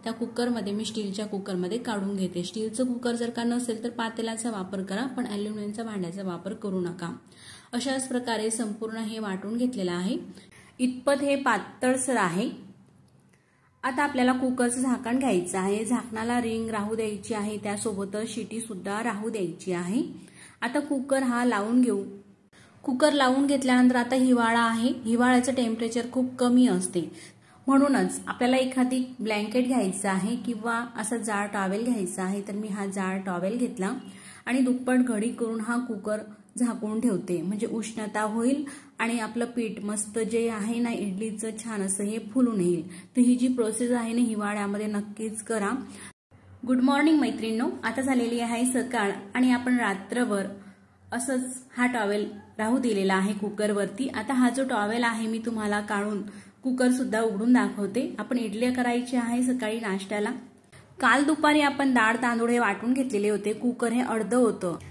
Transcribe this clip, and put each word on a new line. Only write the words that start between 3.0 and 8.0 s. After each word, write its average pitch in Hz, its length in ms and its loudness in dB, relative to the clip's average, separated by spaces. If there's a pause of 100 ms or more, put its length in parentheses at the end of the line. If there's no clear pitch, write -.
जर 233 160 -2
का 233 140 -4
नसेल 240 400 -2
तर 233 60 -4
पातेल्याचा 226 600 -4
वापर 190 320 -6
करा, 196 240 -4
पण 262 200 -4
ॲल्युमिनियमच्या 208 580 -6
भांड्याचा 196 380 -6
वापर 180 300 -6
करू 185 280 -4
नका. 170 320 -4 (600)
अशाच 254 360 -2